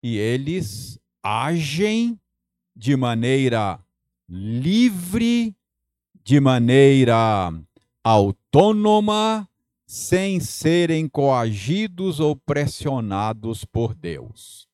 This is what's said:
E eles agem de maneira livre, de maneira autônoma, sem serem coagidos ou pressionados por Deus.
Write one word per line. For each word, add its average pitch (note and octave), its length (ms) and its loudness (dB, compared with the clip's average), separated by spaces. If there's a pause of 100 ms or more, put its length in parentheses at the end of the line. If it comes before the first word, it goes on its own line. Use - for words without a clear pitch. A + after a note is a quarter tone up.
E A#2 160 -6
eles B2 840 -4 (200)
agem E3 1000 -2 (540)
de C3 220 0
maneira A#2+ 840 0 (480)
livre, F#3+ 1300 -2 (680)
de C#3+ 160 4
maneira A#2+ 1120 4 (520)
autônoma, G#3 1400 2 (360)
sem F#3+ 540 -2
serem D#3+ 680 -2
coagidos C#3 1120 -2
ou D3+ 160 0
pressionados A2+ 1300 -6
por A2+ 300 -4
Deus. - 800 -16